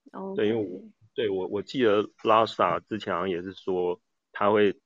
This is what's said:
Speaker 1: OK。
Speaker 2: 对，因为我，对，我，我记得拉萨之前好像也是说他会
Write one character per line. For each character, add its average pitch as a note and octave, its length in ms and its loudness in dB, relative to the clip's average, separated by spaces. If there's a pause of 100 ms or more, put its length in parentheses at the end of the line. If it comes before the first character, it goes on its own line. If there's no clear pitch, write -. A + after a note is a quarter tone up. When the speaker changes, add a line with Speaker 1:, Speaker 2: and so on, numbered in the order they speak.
(120)
Speaker 1:
OK。 F#3+ 240 -10
Speaker 2:
对， G#2+ 140 0
因 A2+ 60 0
为 A2+ 60 -2
我， F#2 200 -8 (340)
对， A#2 140 -2
我， F#2+ 180 -2
我 G2 140 -6
记 C3+ 220 -6
得 G#2+ 240 4 (160)
拉 A2+ 220 6
萨 F2 360 0
之 A2 180 -8
前 G2+ 140 -4
好 E2+ 60 -2
像 F#2+ 100 -2
也 F2 120 -4
是 F#2+ 120 -10
说 F2+ 460 -4 (340)
他 G#2 180 0
会 G#2 240 4 (100)